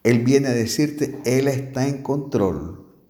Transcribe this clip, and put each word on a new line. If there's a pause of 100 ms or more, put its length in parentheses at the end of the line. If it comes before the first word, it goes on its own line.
Él
viene
a
decirte,
Él
está
en
control. (140)